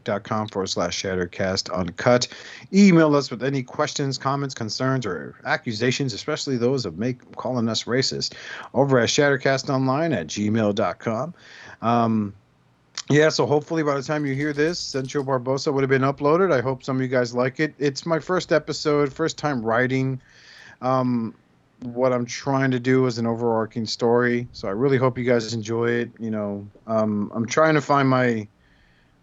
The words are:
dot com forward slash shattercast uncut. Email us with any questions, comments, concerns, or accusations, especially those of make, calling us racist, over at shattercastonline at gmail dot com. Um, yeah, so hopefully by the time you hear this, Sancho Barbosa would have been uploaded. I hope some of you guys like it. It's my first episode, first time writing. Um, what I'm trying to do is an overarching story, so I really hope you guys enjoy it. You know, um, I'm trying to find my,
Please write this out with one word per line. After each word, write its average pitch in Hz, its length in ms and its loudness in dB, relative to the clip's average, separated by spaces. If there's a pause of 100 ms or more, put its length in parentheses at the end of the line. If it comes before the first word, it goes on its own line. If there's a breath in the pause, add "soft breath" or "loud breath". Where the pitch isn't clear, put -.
dot 101 200 -2
com 107 240 -4
forward 95 200 -4
slash 87 340 -4
shattercast 92 720 -4
uncut. 120 540 0 (460 loud breath)
Email 165 420 8
us 143 160 2
with 117 120 -6
any 135 200 -2
questions, 139 540 -4
comments, 139 380 -4
concerns, 127 500 -2
or 76 300 -8 (100)
accusations, 127 680 -2
especially 143 440 -4
those 120 280 0
of 82 120 -8
make, 123 380 -6
calling 117 320 -2
us 110 160 -4
racist, 120 500 -2 (400 loud breath)
over 135 260 4
at 113 100 2
shattercastonline 139 1040 2
at 80 120 -4
gmail 104 480 0
dot 98 240 0
com. 135 340 -4 (480 loud breath)
Um, 110 520 2 (760)
yeah, 147 200 6
so 147 180 2
hopefully 151 340 0
by 147 140 0
the 135 80 -4
time 151 220 -2
you 135 100 -2
hear 147 180 -2
this, 151 260 0
Sancho 135 440 -4
Barbosa 131 500 -2
would 135 80 2
have 135 80 0
been 131 140 4
uploaded. 147 500 2
I 131 80 2
hope 131 220 -4
some 131 140 -2
of 131 40 0
you 131 60 -2
guys 123 260 0
like 123 260 -2
it. 156 200 0
It's 143 260 -2
my 165 140 0
first 180 340 -2
episode, 147 580 0
first 160 260 -2
time 139 260 -4
writing. 127 580 0 (600 loud breath)
Um, 123 520 0 (500)
what 123 280 0
I'm 123 140 0
trying 135 460 -2
to 127 80 0
do 131 280 2
is 117 100 -2
an 117 80 -2
overarching 113 640 -2
story, 120 640 0
so - 160 -10
I 95 40 -4
really 131 260 2
hope 123 200 0
you 123 60 -4
guys 120 300 2
enjoy 117 380 -2
it. 120 280 -2
You 113 100 -6
know, 101 380 -6 (200)
um, 107 460 0
I'm 113 120 -2
trying 156 300 4
to 147 60 4
find 143 260 2
my, 120 400 2 (760 soft breath)